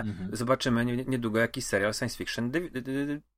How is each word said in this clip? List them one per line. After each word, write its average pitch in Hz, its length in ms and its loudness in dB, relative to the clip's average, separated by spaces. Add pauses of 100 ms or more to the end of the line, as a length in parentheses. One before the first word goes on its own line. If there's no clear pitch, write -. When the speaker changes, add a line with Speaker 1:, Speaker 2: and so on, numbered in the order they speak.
Speaker 1:
Mhm. 95 300 -4
Speaker 2:
zobaczymy 120 480 4
nie-, 123 200 0
niedługo 117 340 0
jakiś 117 260 0
serial 104 300 2
science - 220 -4
fiction. - 340 -2
Div-, 170 200 -2
d-, 127 120 -6
d-, 135 240 -2
d-, 147 140 -4 (180)